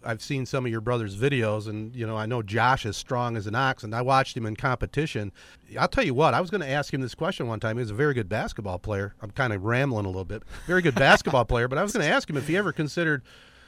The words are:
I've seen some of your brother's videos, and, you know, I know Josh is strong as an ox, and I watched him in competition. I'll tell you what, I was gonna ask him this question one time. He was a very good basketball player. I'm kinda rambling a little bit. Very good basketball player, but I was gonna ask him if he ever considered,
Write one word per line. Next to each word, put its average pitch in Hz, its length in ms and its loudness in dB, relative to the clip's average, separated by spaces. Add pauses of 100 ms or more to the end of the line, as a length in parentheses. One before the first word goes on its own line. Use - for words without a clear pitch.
I've 113 180 -6
seen 135 240 -4
some 131 200 -2
of 120 60 -2
your 113 100 -4
brother's 110 340 -2
videos, 110 520 0
and, 110 280 -8
you 117 100 -4
know, 110 120 -4
I 107 80 -2
know 117 160 0
Josh 113 440 4
is 101 120 -2
strong 120 400 -2
as 101 100 -6
an 104 80 -4
ox, 131 280 0
and 110 120 -6
I 120 60 -2
watched 135 340 2
him 113 100 -4
in 110 120 -4
competition. 123 720 -2 (480)
I'll 156 80 4
tell 269 160 0
you 147 100 0
what, 139 200 4
I 139 80 4
was 180 80 -6
gonna 180 160 -2
ask 135 280 -2
him 143 60 -2
this 127 160 -6
question 160 320 -4
one 110 140 -4
time. 113 160 -2
He 123 40 -2
was 110 100 -4
a 104 40 -6
very 143 180 2
good 117 140 -2
basketball 104 520 -4
player. 101 420 -4
I'm 104 100 -12
kinda 120 280 0
rambling 117 460 0
a 98 40 -4
little 92 160 -6
bit. 104 180 -8 (240)
Very 180 140 4
good 156 140 4
basketball 139 500 6
player, 120 240 2
but 135 80 -2
I 175 60 2
was 208 100 -2
gonna 180 120 2
ask 254 240 2
him 156 60 -4
if 143 140 -2
he 165 80 2
ever 196 160 0
considered, 156 480 0 (460)